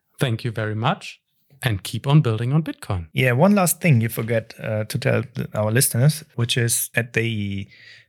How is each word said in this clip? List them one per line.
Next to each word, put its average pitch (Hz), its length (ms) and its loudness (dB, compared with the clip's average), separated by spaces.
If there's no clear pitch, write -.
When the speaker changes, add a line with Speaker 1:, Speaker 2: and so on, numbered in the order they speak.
Speaker 1:
thank 120 240 -2
you 117 80 -6
very 107 220 -6
much 139 460 -4
and 107 200 -2
keep - 240 -8
on 147 140 8
building 117 320 -2
on 160 100 2
Bitcoin. 92 500 -6
Speaker 2:
Yeah, 127 200 2
one 180 220 4
last 180 260 2
thing 139 200 6
you 113 80 0
forget, 113 520 -4
uh, 110 240 -4
to 120 140 -8
tell 117 240 0
th-, - 320 -8
our 107 160 -2
listeners, 131 540 2
which 120 200 -2
is 117 380 -2
at 117 180 -2
the 104 540 -2